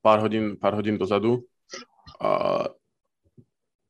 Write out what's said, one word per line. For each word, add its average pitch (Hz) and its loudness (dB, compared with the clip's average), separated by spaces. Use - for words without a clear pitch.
pár 107 4
hodín, 107 -2
pár 101 0
hodín 104 -2
dozadu. 104 0
A 50 -2